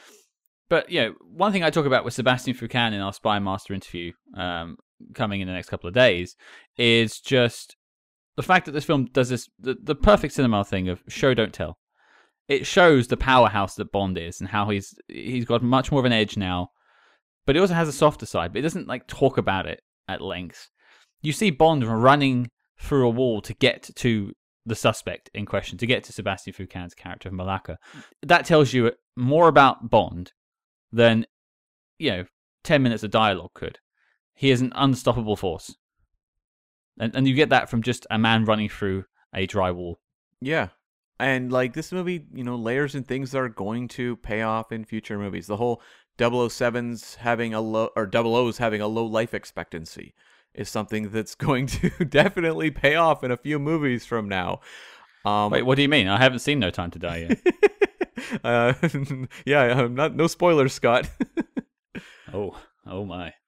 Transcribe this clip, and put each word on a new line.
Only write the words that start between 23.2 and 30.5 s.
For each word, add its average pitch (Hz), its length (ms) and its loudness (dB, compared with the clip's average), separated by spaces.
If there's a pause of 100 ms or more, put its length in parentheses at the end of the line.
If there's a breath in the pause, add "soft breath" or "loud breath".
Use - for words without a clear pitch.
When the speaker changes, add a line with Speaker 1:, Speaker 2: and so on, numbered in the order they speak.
Speaker 1:
to - 140 -12
get - 400 0
to 110 380 -2 (340)
the 113 80 -4
suspect - 580 -4
in 104 140 -8
question, 95 320 -6
to 120 80 -4
get 117 160 0
to - 100 -20
Sebastian 98 400 -8
Foucan's 90 400 -14
character - 360 -16
of 95 40 -10
Malacca. 92 460 -8 (420 loud breath)
That 147 240 2
tells 151 260 4
you 120 200 2 (260)
more 147 300 4
about 139 420 6
Bond 90 420 0 (600)